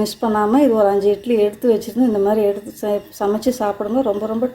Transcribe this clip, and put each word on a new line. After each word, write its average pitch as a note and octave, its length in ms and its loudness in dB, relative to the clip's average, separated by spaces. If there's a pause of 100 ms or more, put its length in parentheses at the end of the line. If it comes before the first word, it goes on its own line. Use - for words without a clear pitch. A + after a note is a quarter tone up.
மிஸ் G#3+ 220 -6
பண்ணாம G#3+ 420 2
இது A#3+ 160 4
ஒரு G3+ 120 4
அஞ்சு G3+ 220 0
இட்லி A#3 200 -2 (100)
எடுத்து G#3 280 -2
வச்சிருந்து, A#3 380 0
இந்த G3+ 140 0
மாதிரி G#3+ 240 2
எடுத்து G#3 220 -6 (100)
ச-, G#3 220 -2 (160)
சமைச்சு G#3+ 400 -2
சாப்பிடுங்க. G#3 500 -2
ரொம்ப, G3+ 140 -2 (100)
ரொம்ப A#3 220 -2